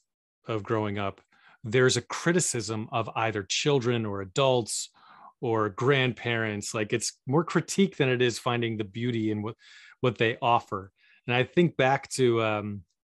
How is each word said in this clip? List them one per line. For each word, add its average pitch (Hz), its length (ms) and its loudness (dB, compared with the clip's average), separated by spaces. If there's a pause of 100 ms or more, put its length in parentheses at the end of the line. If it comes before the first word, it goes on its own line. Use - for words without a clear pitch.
(480)
of 110 140 -4
growing 104 360 -2
up, 98 220 -6 (420)
there's 127 340 4
a 120 60 -2
criticism 113 880 -2
of 113 240 -4
either 110 280 -2
children 120 640 0
or 98 160 -6
adults 123 680 0 (540)
or 113 260 0
grandparents. 117 1040 0
Like, 107 180 -2
it's - 340 -4
more 151 180 2
critique 185 540 0
than 139 100 4
it 123 140 2
is 120 160 2
finding 120 380 -2
the 104 80 -4
beauty 113 460 -4
in 107 120 -4
what, 110 140 -10 (440)
what 127 180 0
they 117 220 2
offer. 110 500 0 (360)
And 123 100 0
I 123 80 4
think 175 320 2
back 135 340 2
to, 117 320 2
um, 104 400 -4 (260)